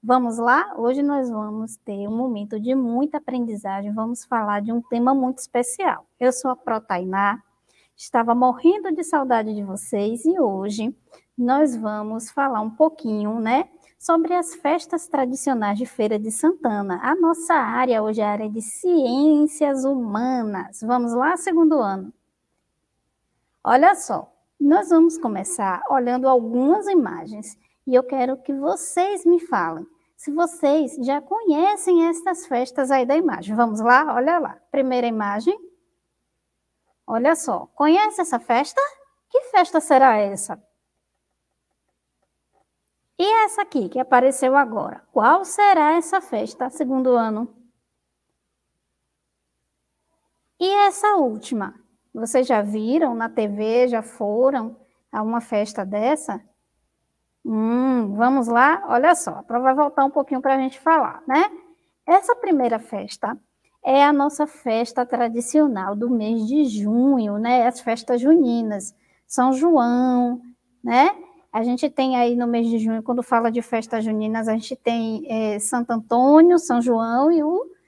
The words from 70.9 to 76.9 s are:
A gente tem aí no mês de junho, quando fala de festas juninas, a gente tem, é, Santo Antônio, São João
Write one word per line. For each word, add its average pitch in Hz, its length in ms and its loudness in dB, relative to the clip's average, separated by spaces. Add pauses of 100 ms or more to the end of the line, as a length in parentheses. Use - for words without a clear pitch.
A 226 120 -2
gente 247 260 -2
tem 262 260 -2
aí 240 180 2
no 240 140 -2
mês 233 220 0
de 226 100 0
junho, 220 240 -2
quando 240 200 -4
fala 233 280 0
de 240 100 -2
festas 226 440 -4
juninas, 220 420 -4
a 220 60 0
gente 226 240 -6
tem, 226 520 -4
é, 220 300 -4
Santo 240 320 -4
Antônio, 277 680 6
São 240 220 -2
João 233 480 0